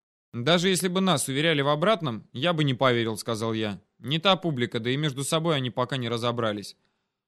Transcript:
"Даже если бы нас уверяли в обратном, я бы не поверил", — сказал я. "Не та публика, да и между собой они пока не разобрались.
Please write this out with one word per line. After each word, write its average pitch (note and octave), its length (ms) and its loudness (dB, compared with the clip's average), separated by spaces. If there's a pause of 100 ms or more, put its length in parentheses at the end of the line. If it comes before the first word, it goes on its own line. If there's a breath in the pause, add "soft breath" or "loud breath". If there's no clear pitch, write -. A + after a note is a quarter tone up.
(340)
"Даже E3 340 2
если F#3 200 2
бы F3+ 120 0
нас F#3 280 2
уверяли C#3+ 340 2
в C#3 60 2
обратном, D3+ 640 0
я D#3 200 -2
бы D#3 100 0
не C3+ 120 2
поверил", — A#2 420 2
сказал A2+ 380 -4
я. G#2+ 260 -2 (200)
"Не C3+ 180 -2
та F#3 180 4
публика, B2 440 -2
да A#2 100 -2
и C3 80 0
между C#3 260 -4
собой D#3+ 320 0
они B2+ 140 -2
пока B2+ 260 -2
не A#2+ 140 -4
разобрались. A#2 680 -2 (520)